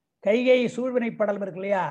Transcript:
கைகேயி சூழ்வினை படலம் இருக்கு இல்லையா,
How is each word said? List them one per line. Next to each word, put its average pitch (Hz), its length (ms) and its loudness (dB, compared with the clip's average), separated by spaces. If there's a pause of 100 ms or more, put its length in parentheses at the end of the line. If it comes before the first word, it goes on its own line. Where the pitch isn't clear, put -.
(240)
கைகேயி 247 440 4
சூழ்வினை 247 480 -2
படலம் 202 260 -2
இருக்கு 185 200 -8
இல்லையா, 196 300 0